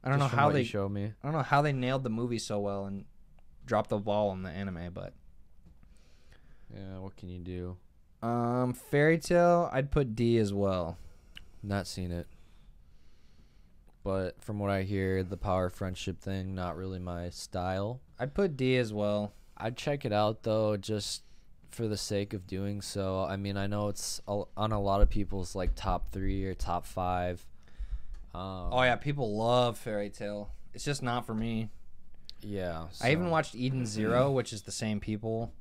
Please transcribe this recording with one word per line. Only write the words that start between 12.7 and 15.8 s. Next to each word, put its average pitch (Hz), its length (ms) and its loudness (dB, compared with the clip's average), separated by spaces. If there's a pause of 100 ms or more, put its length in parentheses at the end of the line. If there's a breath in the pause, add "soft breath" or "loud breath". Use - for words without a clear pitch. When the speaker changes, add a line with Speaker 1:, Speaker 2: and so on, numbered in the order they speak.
Speaker 2:
But 95 380 0
from 107 160 -6
what 101 120 2
I 98 120 4
hear, 95 400 2
the 95 140 -4
power 92 340 2
friendship 92 500 -6